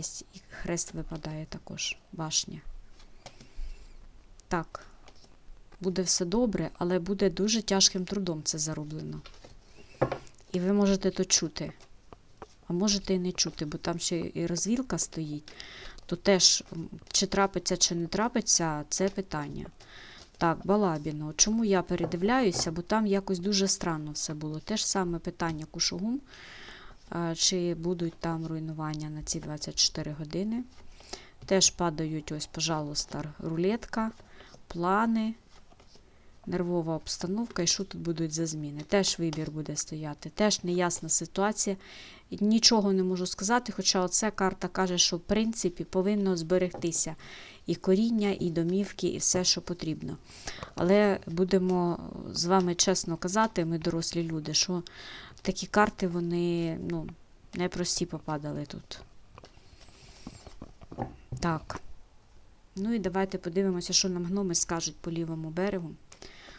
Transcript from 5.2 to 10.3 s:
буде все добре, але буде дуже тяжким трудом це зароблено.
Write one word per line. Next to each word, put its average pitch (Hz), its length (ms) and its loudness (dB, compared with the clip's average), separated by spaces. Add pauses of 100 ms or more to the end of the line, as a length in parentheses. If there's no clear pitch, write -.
буде 180 220 0
все 180 240 2
добре, 190 520 2
але 180 220 2
буде 190 300 2
дуже 208 320 2
тяжким 190 440 4
трудом 175 380 -2
це - 140 -2
зароблено. 156 640 -6 (1300)